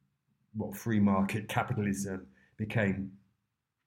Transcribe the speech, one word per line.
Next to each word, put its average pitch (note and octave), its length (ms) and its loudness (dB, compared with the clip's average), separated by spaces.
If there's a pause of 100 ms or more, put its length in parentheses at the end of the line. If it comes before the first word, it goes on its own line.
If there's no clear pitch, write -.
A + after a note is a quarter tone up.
(560)
well, G#2+ 160 -4
free A2+ 280 0
market G2 500 2
capitalism G2 800 -2 (300)
became, G#2 540 0 (760)